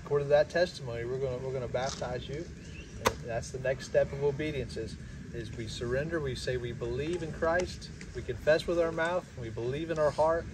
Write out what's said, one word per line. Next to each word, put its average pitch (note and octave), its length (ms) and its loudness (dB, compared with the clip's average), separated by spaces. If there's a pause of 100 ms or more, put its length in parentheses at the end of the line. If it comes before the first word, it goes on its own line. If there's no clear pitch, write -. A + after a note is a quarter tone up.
according C#3+ 240 2
to - 20 -4
that D3 200 8
testimony, C#3 560 0
we're B2+ 140 -2
gonna, C3 180 0
we're C3 160 -4
gonna C3 140 -2
baptize B2 640 -2
you. D3+ 160 -4 (540)
And - 300 0
that's A#2 220 -4
the C3+ 80 -8
next C3 280 -2
step C#3 260 2
of C#3 100 -4
obedience C#3+ 540 -2
is, A2+ 200 -6 (360)
is A2+ 240 -8
we A#2 100 -6
surrender. C3 520 -2
We C3+ 160 -2
say B2+ 220 -2
we A#2+ 140 -4
believe C3 520 -2
in D#3 80 -6
Christ. E3+ 600 0 (240)
We B2+ 80 -6
confess D3+ 440 4
with F3 120 2
our E3 120 4
mouth. E3 340 2 (120)
We B2 120 -6
believe B2+ 420 -2
in D#3+ 80 0
our D3+ 120 6
heart. D#3+ 420 4